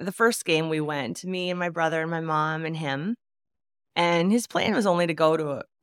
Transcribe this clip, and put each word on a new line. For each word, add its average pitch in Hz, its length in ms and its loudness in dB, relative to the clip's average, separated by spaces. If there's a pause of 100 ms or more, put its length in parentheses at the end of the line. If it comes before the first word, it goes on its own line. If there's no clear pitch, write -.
the 185 120 -4
first 233 320 2
game 160 240 2
we 156 120 0
went, 147 440 -4
me 180 240 -4
and 180 120 -4
my 175 80 -2
brother 160 340 0
and 165 80 -4
my 165 100 -2
mom 156 440 0
and 160 120 -4
him. 156 380 -4 (800)
And 175 380 2
his 233 160 0
plan - 260 0
was 240 100 2
only 175 220 4
to 165 80 -2
go 160 220 4
to 156 140 -4
a 135 120 -8 (200)